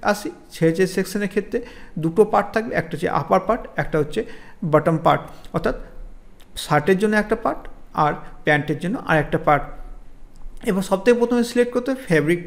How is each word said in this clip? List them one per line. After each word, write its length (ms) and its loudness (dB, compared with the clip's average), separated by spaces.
আসি। 160 -4
ছেলেদের 400 4
সেকশনের 400 -2
ক্ষেত্রে 240 -2
দুটো 180 4
পার্ট 220 4
থাকবে, 260 -2
একটা 140 -8
হচ্ছে 140 -2
আপার 260 4
পার্ট, 160 0
একটা 200 -2
হচ্ছে 180 -4
বটম 320 6
পার্ট, 180 4
অর্থাৎ 200 0
শার্টের 380 2
জন্য 200 2
একটা 220 -2
পার্ট 160 -2
আর 80 4
প্যান্টের 380 2
জন্য 140 -2
আর 140 4
একটা 240 -2
পার্ট। 160 4
এবার 200 0
সবথেকে 300 4
প্রথমে 300 2
সিলেক্ট 240 2
করতে 160 -2
হবে 180 -4
ফ্যাব্রিক 380 4